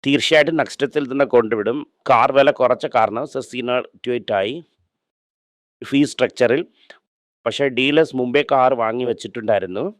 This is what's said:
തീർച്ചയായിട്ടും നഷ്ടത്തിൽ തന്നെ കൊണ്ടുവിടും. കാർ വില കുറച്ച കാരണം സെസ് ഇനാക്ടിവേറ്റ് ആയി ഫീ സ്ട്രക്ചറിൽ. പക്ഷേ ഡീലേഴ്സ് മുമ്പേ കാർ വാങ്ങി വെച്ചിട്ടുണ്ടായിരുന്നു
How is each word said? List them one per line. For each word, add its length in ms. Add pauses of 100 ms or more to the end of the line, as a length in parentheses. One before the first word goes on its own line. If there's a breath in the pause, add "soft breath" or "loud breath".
തീർച്ചയായിട്ടും 500
നഷ്ടത്തിൽ 560
തന്നെ 140
കൊണ്ടുവിടും. 640 (220)
കാർ 220
വില 200
കുറച്ച 340
കാരണം 480
സെസ് 220
ഇനാക്ടിവേറ്റ് 760
ആയി 300 (1300)
ഫീ 140
സ്ട്രക്ചറിൽ. 640 (800 soft breath)
പക്ഷേ 320
ഡീലേഴ്സ് 380
മുമ്പേ 260 (100)
കാർ 220
വാങ്ങി 320
വെച്ചിട്ടുണ്ടായിരുന്നു 960